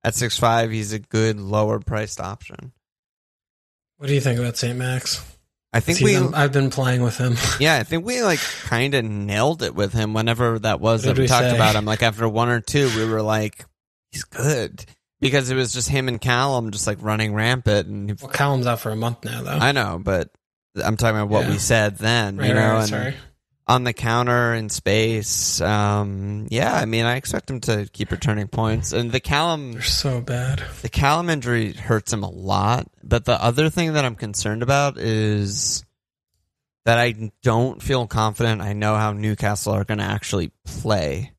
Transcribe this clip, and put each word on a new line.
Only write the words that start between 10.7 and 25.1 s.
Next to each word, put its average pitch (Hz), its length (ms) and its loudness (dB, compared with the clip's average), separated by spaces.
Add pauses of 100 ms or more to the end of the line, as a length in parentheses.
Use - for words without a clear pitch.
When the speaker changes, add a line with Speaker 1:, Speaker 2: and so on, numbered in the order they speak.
Speaker 1:
was 110 220 2
Speaker 2:
What 131 80 0
Speaker 1:
that 131 60 4
Speaker 2:
did - 40 2
Speaker 1:
we 135 60 4
Speaker 2:
we - 20 0
Speaker 1:
talked 123 220 4
Speaker 2:
say? 120 60 4
Speaker 1:
about 110 200 6
him. 107 100 2
Like, 107 160 0
after 113 280 2
one 113 200 2
or 117 120 2
two, 139 340 2
we 110 100 0
were 110 160 0
like, 107 440 -2 (460)
"He's - 120 -10
good." 131 640 -2 (340)
Because 131 300 2
it 131 60 0
was 127 180 0
just 127 160 -4
him 135 180 2
and 117 140 -2
Callum 123 500 2
just, 104 160 -4
like, 104 140 -4
running 107 320 0
rampant. 107 560 2
And 101 220 -6
if 98 100 -8
Speaker 2:
Well, 127 100 -12
Callum's 135 360 0
out 117 120 -2
for 110 120 -6
a 110 40 -4
month 117 300 -4
now, 117 180 -8
though. - 80 -8
Speaker 1:
I 139 220 2
know, 98 280 -2
but 92 280 0 (520)
I'm 107 160 0
talking 113 200 2
about 104 120 -2
what 104 160 2
Speaker 2:
Yeah. 110 60 -2
Speaker 1:
we - 60 0
said 107 400 2
then, 107 400 0
Speaker 2:
Right, 101 120 0
Speaker 1:
you 107 40 4
know, 110 80 4
Speaker 2:
right, 107 120 4
right, 113 80 2
Speaker 1:
and 107 80 0
Speaker 2:
sorry. 127 260 -4 (520)
Speaker 1:
on 123 180 4
the 120 80 0
counter 120 600 2
in 110 160 -4
space. 110 920 0